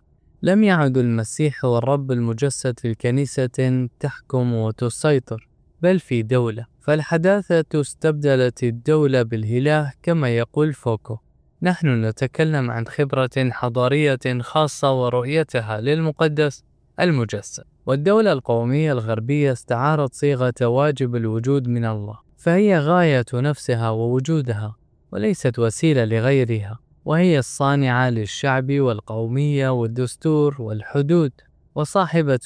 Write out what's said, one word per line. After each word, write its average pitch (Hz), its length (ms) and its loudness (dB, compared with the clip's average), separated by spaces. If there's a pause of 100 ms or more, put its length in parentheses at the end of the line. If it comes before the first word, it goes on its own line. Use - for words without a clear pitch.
(420)
لم 202 220 4
يعد 151 340 4
المسيح 123 680 -2
هو 120 120 2
الرب 139 340 -2
المجسد 120 680 -2
في 117 160 -4
كنيسة 127 920 -2 (120)
تحكم 127 540 -4
وتسيطر، 113 920 -2 (340)
بل 180 180 2
في 117 240 -2
دولة. 113 420 -2 (160)
فالحداثة 165 1000 0
استبدلت 139 840 0
الدولة 131 580 2
بالإله، 123 720 0 (100)
كما 143 340 0
يقول 147 360 0
فوكو. 113 440 -6 (440)
نحن 156 440 2
نتكلم 131 680 -2
عن 117 160 -6
خبرة 135 420 -2 (220)
حضارية 127 680 0 (220)
خاصة 139 600 0
ورؤيتها 123 800 -2
للمقدس 151 840 0 (360)
المجسد. 123 640 -2 (220)
والدولة 190 480 2
القومية 127 580 0
الغربية 123 600 0
استعارت 131 640 0
صيغة 127 480 0
واجب 127 540 0
الوجود 117 520 0
من 120 180 0
الله، 107 340 -6 (180)
فهي 185 420 4
غاية 151 540 4
نفسها 123 560 -2
ووجودها، 120 840 -2 (360)
وليست 196 480 -2
وسيلة 117 460 2
لغيرها، 113 760 0 (260)
وهي 160 340 4
الصانعة 131 720 0
للشعب 131 640 -2
والقومية 131 960 0
والدستور 131 920 -2
والحدود، 143 720 0 (440)
وصاحبة 151 720 0